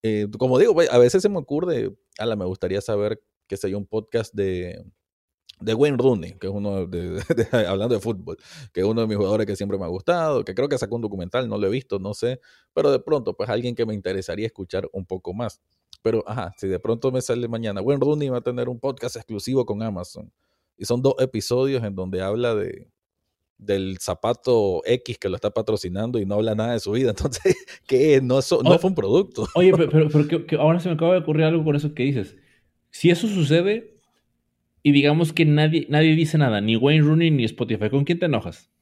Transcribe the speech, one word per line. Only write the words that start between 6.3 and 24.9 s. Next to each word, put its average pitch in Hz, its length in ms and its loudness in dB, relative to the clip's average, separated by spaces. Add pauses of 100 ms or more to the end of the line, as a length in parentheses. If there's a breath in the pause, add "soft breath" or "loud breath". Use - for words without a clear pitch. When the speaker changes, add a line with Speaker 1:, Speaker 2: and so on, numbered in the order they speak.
Speaker 1:
que 92 80 -8
es 98 60 -6
uno 101 340 -4
de, 90 320 -6
<laughs> - 320 -2
de, 110 160 0
hablando 104 280 0
de 101 40 -2
fútbol, 90 380 -8 (340 loud breath)
que - 80 -6
es 95 60 2
uno 113 160 0
de 110 60 0
mis 107 100 -2
jugadores 104 280 0
que 101 120 -6
siempre 98 200 -4
me 95 60 -6
ha 82 60 -6
gustado, 147 560 0
que 95 100 -8
creo 143 140 -2
que 127 80 0
sacó 117 180 -4
un 117 60 -6
documental, 104 480 -6
no 104 80 -4
lo 104 100 0
he - 20 2
visto, 110 300 -4
no 101 140 -8
sé, 123 260 -4 (340 soft breath)
pero 151 200 2
de 131 60 2
pronto, 131 360 -2
pues, 104 140 -6
alguien 120 260 -4
que 117 100 -2
me 107 80 -6
interesaría 95 520 -6
escuchar 98 480 -8
un 95 120 -8
poco 90 280 -8
más. 110 280 -8 (400)
Pero, 113 260 0
ajá, 101 300 -8
si 98 120 -8
de 90 100 -2
pronto 117 320 -2
me 127 100 -2
sale 120 280 -4
mañana, 110 320 -6
Wayne 135 200 0
Rooney 147 280 0
va 123 80 -4
a 117 40 -4
tener 123 280 -6
un 120 100 -10
podcast 117 380 -8
exclusivo 120 480 -4
con 107 180 -6
Amazon, 90 480 -10 (460)
y - 80 -12
son 123 160 0
dos 135 180 2
episodios 127 640 0
en 101 120 -6
donde 92 260 -4
habla 113 340 -2
de, - 340 -6 (680)
del 95 420 -4
zapato 104 840 0
X 120 340 -2